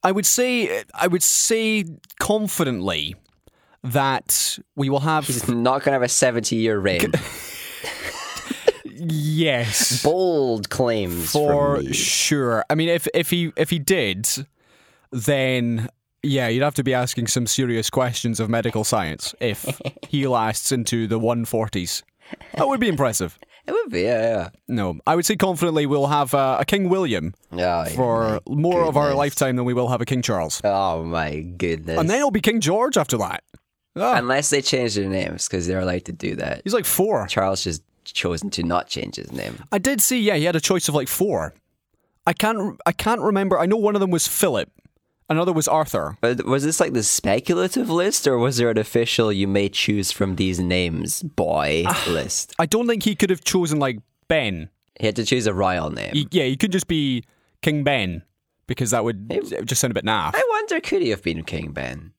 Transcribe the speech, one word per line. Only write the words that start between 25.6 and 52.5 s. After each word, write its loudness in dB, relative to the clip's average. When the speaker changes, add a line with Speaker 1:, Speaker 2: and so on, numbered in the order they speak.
Speaker 1:
we'll 2
have, 0
uh, 4
a 2
King 0
William 0
Speaker 2:
Oh, 0
Speaker 1:
for 0
Speaker 2:
my -6
Speaker 1:
more 2
of 0
our 4
Speaker 2:
goodness. 2
Speaker 1:
lifetime 0
than 0
we 0
will 2
have 2
a 2
King 0
Charles. -2
Speaker 2:
Oh, 2
my -2
goodness. -4
Speaker 1:
And 2
then 2
it'll 2
be 2
King 2
George 0
after 0
that. -4
Ah. 2
Speaker 2:
Unless 2
they 2
change 0
their 0
names, -4
'cause -2
they're 0
allowed -2
to -10
do -6
that. -6
Speaker 1:
He's, -2
like, 0
four. 0
Speaker 2:
Charles 0
just -4
chosen -2
to -4
not 0
change -8
his -12
name. -10
Speaker 1:
I 2
did 0
see, 2
yeah, 2
he 2
had 2
a 2
choice 0
of, -2
like, 0
four. 0
I 2
can't, -2
I 4
can't 0
remember. 2
I 4
know 4
one 2
of 2
them 2
was 2
Philip. 0
Another 2
was 2
Arthur. 0
Speaker 2:
But 0
was 2
this, 0
like, 2
the 2
speculative 0
list, 2
or 4
was 2
there 4
an 2
official 2
"you 2
may 2
choose 0
from 0
these 0
names, 0
boy" 0
Speaker 1:
Ah, 0
Speaker 2:
list? -4